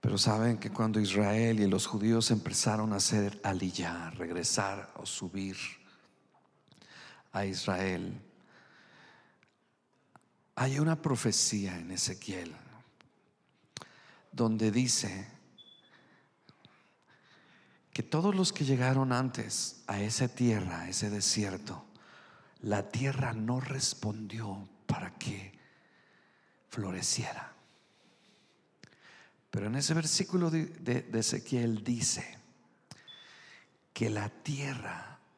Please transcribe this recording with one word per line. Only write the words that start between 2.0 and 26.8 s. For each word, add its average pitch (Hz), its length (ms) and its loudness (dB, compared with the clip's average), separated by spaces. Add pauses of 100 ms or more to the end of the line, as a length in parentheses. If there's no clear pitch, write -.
empezaron 110 640 2
a 98 40 0
hacer 101 460 2
aliyá, 85 680 -2
regresar 87 880 -2
o - 60 -12
subir 95 520 -6 (1800)
a 98 120 -2
Israel, 95 800 -2 (2250)
hay 135 240 2
una 160 240 4
profecía 104 760 2
en 85 140 -10
Ezequiel 90 640 -6 (1800)
donde 110 400 2
dice 104 580 0 (2750)
que - 120 -2
todos 170 280 2
los 190 200 4
que - 120 -2
llegaron 131 480 4
antes 123 760 -2
a 101 120 -2
esa 110 280 2
tierra, 98 540 2
a 87 60 -8
ese 101 220 -2
desierto, 98 760 -2 (760)
la 101 300 0
tierra 131 420 0
no 113 260 0
respondió 110 1120 -4 (180)
para - 320 -2
que 95 400 -10 (1120)
floreciera. - 880 -4 (1900)